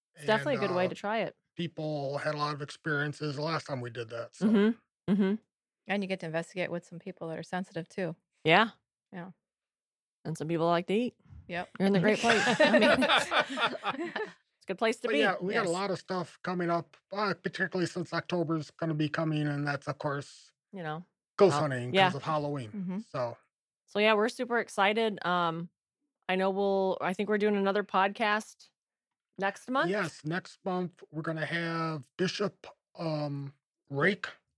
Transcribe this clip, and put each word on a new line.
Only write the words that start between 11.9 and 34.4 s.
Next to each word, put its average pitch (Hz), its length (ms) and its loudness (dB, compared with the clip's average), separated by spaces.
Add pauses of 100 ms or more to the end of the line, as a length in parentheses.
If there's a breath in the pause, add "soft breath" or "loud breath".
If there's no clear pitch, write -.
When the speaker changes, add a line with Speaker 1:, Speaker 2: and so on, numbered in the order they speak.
Speaker 1:
the 190 60 6
great 214 200 4
place. 226 220 4 (180)
I 302 200 8
mean, 277 100 8
Speaker 2:
<laughs> - 0 -
Speaker 1:
it's 269 1200 0
a - 560 -10
good 185 100 -6
place 226 240 0
to 240 80 -4
Speaker 2:
But - 40 0
Speaker 1:
be. 285 60 2
Speaker 2:
yeah, 196 220 4
we 190 120 -4
got 220 120 0
a 175 40 0
Speaker 3:
Yes. 165 40 0
Speaker 2:
lot 196 180 -2
of 160 80 -4
stuff 185 440 -8
coming 175 260 -2
up, 170 260 -2 (180)
uh, 202 220 0
particularly 185 500 -2
since 170 280 -6
October's 165 580 -2
gonna 165 240 -4
be 151 140 0
coming, 151 380 -2
and 143 200 -4
that's, 143 200 -6
of 147 120 -6
course, - 520 -8 (200)
Speaker 1:
You 190 120 -12
know. 156 220 -8 (320)
Speaker 2:
ghost 180 200 8
Speaker 1:
Uh, - 40 2
Speaker 2:
hunting 127 320 -2
Speaker 1:
yeah. 190 140 6
Speaker 2:
'cause 160 80 0
of 131 80 -8
Halloween. 147 480 -4
Speaker 3:
Mm-hmm. 185 280 -6 (120)
Speaker 2:
So. 123 260 -4 (500)
Speaker 1:
So, 202 120 -4
yeah, 220 140 6
we're 214 160 2
super 240 300 -4
excited. 214 640 0
Um, 170 440 0 (580)
I 185 80 2
know 190 140 2
we'll, 196 520 2
I 180 120 -2
think 202 160 -4
we're 214 80 2
doing 208 180 2
another 196 280 2
podcast 208 840 -2 (680)
next 196 320 -4
month. 254 220 0
Speaker 2:
Yes, 190 340 -4
next 165 400 -6
month 180 460 -4
we're 156 100 -8
gonna 156 240 -4
have 165 580 -4 (140)
Bishop, - 480 -2 (320)
um, 147 560 -4 (380)
Rake, 170 360 0 (300)